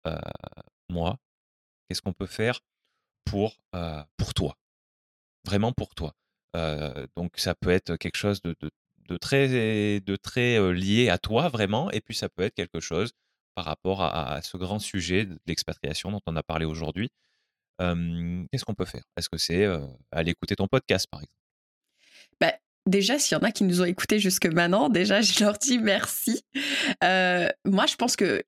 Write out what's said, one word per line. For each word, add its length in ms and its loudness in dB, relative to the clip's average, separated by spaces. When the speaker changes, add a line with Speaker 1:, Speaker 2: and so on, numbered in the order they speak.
Speaker 1:
euh, 100 -4
moi, 300 -2
qu'est-ce 140 -6
qu'on 100 -4
peut 140 -8
faire 340 0
pour, 340 0
euh, 280 -6
pour 180 -4
toi ? 220 -2
Vraiment 260 0
pour 220 -6
toi. 200 -8
Euh, 500 -4
donc, 200 -6
ça 180 -2
peut 160 -2
être 260 0
quelque 200 -8
chose 260 -2
de, 180 -6
de, 100 -8
de 80 -6
très, 840 2
de 160 -4
très, 420 0
euh, 140 4
lié 380 4
à 80 2
toi, 300 0
vraiment. 420 0
Et 100 -4
puis, 140 -12
ça 140 -4
peut 140 -4
être 120 -2
quelque 260 -6
chose 320 -2
par 120 -8
rapport 360 -2
à, 60 2
à, 280 -4
à 60 -6
ce 140 -12
grand 220 -4
sujet 480 -2
de 200 -14
l'expatriation 640 -6
dont 140 -6
on 100 -4
a 60 -2
parlé 220 -6
aujourd'hui. 460 -4
Euh, 720 -2
qu'est-ce 140 -4
qu'on 100 -6
peut 100 -4
faire ? 200 -12
Est-ce 120 -8
que 100 -8
c'est, 260 2
euh, 220 0
aller 180 0
écouter 260 -2
ton 120 -2
podcast, 420 2
par 100 -14
exemple ? 180 -18
Speaker 2:
Bah, 140 4
déjà, 320 4
s'il 180 2
y 40 0
en 40 2
a 80 2
qui 120 0
nous 180 4
ont 40 4
écoutés 320 2
jusque 280 2
maintenant, 420 4
déjà, 320 4
je 240 4
leur 140 2
dis 200 2
merci. 640 0
Euh, 460 4
moi, 220 4
je 100 0
pense 200 0
que 320 2